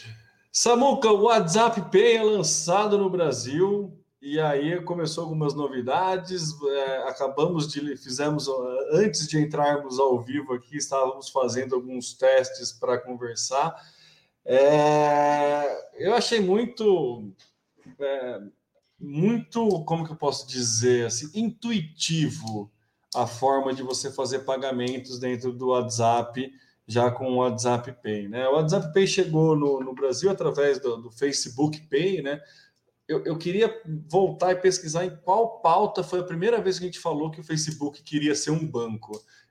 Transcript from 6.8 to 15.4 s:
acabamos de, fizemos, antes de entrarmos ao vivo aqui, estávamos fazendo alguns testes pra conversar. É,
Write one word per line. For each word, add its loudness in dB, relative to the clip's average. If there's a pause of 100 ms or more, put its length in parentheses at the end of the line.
acabamos -2
de, -6
fizemos, -4 (420)
antes 2
de 2
entrarmos 0
ao 4
vivo -6
aqui, -8
estávamos -2
fazendo -2
alguns -6
testes 2
pra -2
conversar. -4 (680)
É, 4 (320)